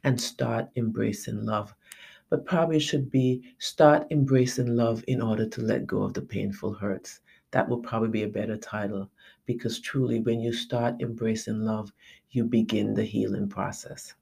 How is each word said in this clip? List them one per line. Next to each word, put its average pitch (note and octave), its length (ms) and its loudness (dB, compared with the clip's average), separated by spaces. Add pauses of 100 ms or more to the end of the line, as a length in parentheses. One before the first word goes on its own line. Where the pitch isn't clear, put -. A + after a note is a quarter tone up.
and B2+ 160 2
Start A2+ 560 -2
Embracing A2 680 -2
Love. G#2+ 300 -4 (540)
But - 160 0
probably E3 340 2
should C#3 320 -2
be B2+ 320 4 (140)
start D3+ 520 6
embracing C3 680 4
love A#2 280 2
in B2 160 0
order A2 240 0
to A2+ 160 -8
let A2 240 0
go G2+ 180 -2
of G2 100 -4
the - 80 -6
painful G2+ 500 -4
hurts. G2 480 -8 (320)
That - 160 4
will A#2+ 120 -2
probably A2+ 280 -2
be A2 160 0
a G#2 60 -4
better G#2+ 260 -4
title, G2+ 560 -6 (340)
because A#2 360 -4
truly A#2+ 400 0
when A2+ 180 0
you A#2 140 -2
start A#2+ 480 -2
embracing A2+ 580 -2
love, G#2+ 320 -2 (380)
you A#2+ 160 0
begin A2 480 2
the A2 100 2
healing G#2 460 -2
process. - 720 -8